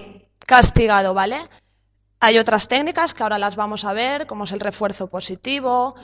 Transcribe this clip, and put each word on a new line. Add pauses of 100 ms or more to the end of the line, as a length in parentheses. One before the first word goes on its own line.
(460)
castigado",
¿vale? (880)
Hay
otras
técnicas
que
ahora
las
vamos
a
ver,
como
es
el
refuerzo
positivo,